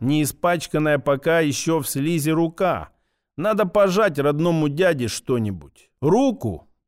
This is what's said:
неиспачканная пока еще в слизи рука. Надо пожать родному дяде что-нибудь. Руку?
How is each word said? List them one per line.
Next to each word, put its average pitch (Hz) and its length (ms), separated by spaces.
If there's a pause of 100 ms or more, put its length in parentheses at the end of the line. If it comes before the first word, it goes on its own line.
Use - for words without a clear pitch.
неиспачканная 151 960
пока 147 420
еще 160 400
в 131 80
слизи 151 420
рука. 165 600 (460)
Надо 208 300
пожать 190 520
родному 151 500
дяде 147 400
что-нибудь. 104 800 (100)
Руку? 180 680 (180)